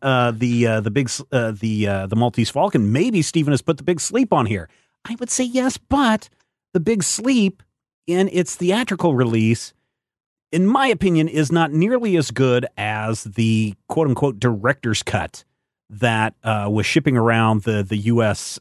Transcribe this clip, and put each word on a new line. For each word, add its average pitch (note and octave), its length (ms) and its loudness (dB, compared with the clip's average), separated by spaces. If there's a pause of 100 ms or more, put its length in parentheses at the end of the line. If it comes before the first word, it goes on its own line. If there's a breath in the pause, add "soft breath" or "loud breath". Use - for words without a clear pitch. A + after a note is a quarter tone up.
uh, B2 320 2
the, A#2+ 320 0
uh, A2 140 0
the G#2+ 100 -4
big, C3 160 0
s-, - 160 -8 (100)
uh, A#2 200 -2
the, G#2+ 360 -2
uh, G2 180 -4
the G2+ 100 -4
Maltese A#2 340 0
Falcon, C#3 420 0
maybe F#3+ 300 0
Steven D3 300 0
has C3+ 100 0
put E3 160 -2
The C#3 60 -20
Big E3+ 160 -2
Sleep B3 320 -2
on C#3 140 2
here." F#2+ 220 -6 (400)
I A#3 120 -10
would A#3+ 100 -10
say C4 140 -4
yes, B3+ 340 -2
but B3+ 500 0 (440)
The F3+ 80 0
Big G3+ 240 0
Sleep A3 580 0 (460)
in F#3 240 2
its F3 240 -2
theatrical F3+ 580 0
release, A2+ 580 0 (800)
in F3 160 0
my C4+ 220 2
opinion, E3+ 400 2
is D3+ 240 0
not E3 180 2
nearly G3+ 460 2
as D3 160 0
good B2 340 2 (100)
as G#2+ 460 -4
the A2 520 0 (140)
quote-unquote C#3 520 0
director's A#2 640 -2
cut - 400 -6 (440)
that, A2 540 -2
uh, G#2 260 -2
was G#2+ 180 0
shipping C#3 300 0
around A2+ 460 4
the, G#2+ 220 0
the G#2 140 -4
U A#2 220 2
S, - 400 -2